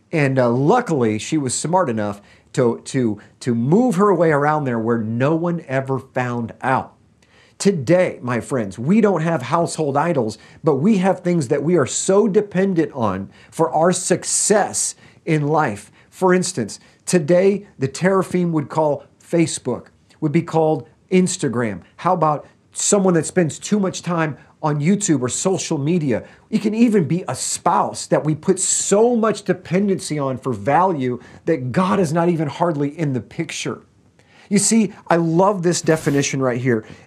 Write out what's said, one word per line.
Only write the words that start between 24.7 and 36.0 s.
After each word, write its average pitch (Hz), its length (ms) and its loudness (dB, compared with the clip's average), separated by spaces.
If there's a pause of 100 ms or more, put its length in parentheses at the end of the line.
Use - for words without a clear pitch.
YouTube 170 400 2
or 123 80 -2
social 180 480 -2
media? 143 460 0 (260)
It 220 120 0
can 214 140 -2
even 214 320 4
be 175 200 -2
a 127 80 -6
spouse - 720 -2
that - 160 0
we 156 120 -2
put 190 240 -2
so 226 560 2
much 214 280 -2
dependency 180 760 -2
on 135 180 -4
for 127 160 -4
value 135 680 0 (260)
that 131 260 -2
God 190 280 0
is 156 120 0
not 170 180 2
even 160 180 0
hardly 143 500 -2
in 147 160 -2
the 120 80 -2
picture. - 600 -8 (680)
You 196 100 2
see, 214 340 2 (140)
I 170 80 4
love 170 480 2
this 170 180 0
definition 143 600 0